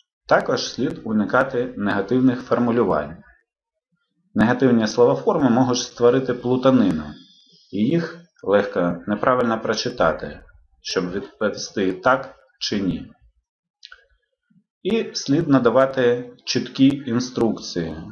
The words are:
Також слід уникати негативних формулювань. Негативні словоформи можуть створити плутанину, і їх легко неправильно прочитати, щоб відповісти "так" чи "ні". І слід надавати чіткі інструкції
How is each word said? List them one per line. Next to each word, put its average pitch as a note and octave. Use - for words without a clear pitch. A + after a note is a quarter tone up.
Також D3+
слід -
уникати A#2+
негативних A2
формулювань. G#2
Негативні A#2
словоформи C3+
можуть B2
створити B2
плутанину, A#2+
і -
їх D3
легко F#2+
неправильно A2+
прочитати, E2
щоб F2+
відповісти G2
"так" C3
чи G#2
"ні". -
І A3
слід D3
надавати B2+
чіткі C3+
інструкції G#2+